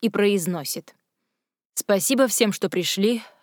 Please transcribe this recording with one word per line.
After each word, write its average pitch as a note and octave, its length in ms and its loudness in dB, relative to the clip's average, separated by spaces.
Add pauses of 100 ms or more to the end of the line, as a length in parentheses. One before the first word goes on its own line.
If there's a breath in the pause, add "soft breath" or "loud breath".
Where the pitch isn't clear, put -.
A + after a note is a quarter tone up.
и A#3 80 0
произносит: F3+ 840 -2 (760)
"Спасибо B3 540 2
всем, G#3 260 2
что - 160 -2
пришли, G3+ 540 0 (200 loud breath)